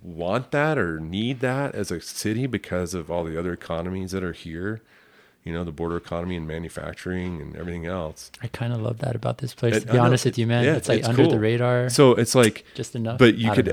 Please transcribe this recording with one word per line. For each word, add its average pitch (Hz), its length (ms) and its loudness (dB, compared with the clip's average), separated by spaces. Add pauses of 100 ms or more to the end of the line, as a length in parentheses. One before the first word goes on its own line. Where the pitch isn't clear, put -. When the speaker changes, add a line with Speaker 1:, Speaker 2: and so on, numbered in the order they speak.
Speaker 1:
want 87 480 -4
that 151 260 0
or 85 220 -2
need 107 400 -4
that 131 340 -2
as 104 180 -6
a 87 80 -4
city 110 480 -4
because 90 460 -4
of 82 160 -8
all 85 140 -2
the 80 160 -6
other 87 140 -4
economies 87 580 -6
that 95 120 -4
are 87 100 -6
here. 90 480 -8 (640)
You - 100 -8
know, 87 100 -4
the 85 80 -6
border 85 260 -4
economy 87 380 -6
and 82 120 -6
manufacturing 82 920 -6
and 71 140 -12
everything 85 320 -8
else. 87 420 -8 (140)
Speaker 2:
I 120 40 -8
kinda 120 300 -6
love 113 220 -4
that 120 160 -4
about 120 240 -6
this 120 160 -8
place, 117 180 0
Speaker 1:
And 107 80 2
Speaker 2:
to - 60 -10
be 113 60 0
Speaker 1:
I 123 40 6
know 120 80 6
Speaker 2:
honest 120 220 4
Speaker 1:
it, - 40 2
Speaker 2:
with - 60 -6
you, 117 80 0
man. 120 200 2
Speaker 1:
yeah, 156 100 4
Speaker 2:
It's, - 120 -2
like, 117 120 2
Speaker 1:
it's 117 80 -2
Speaker 2:
under 123 160 6
the 165 60 6
Speaker 1:
cool. 120 100 2
Speaker 2:
radar. 123 500 2
Speaker 1:
So 127 240 8
it's 113 220 2
like, 117 280 6 (120)
Speaker 2:
Just - 200 -8
enough. 117 220 -4
Speaker 1:
but 120 200 10
you 117 80 0
Speaker 2:
I - 20 4
don't 107 80 2
Speaker 1:
could, 110 180 4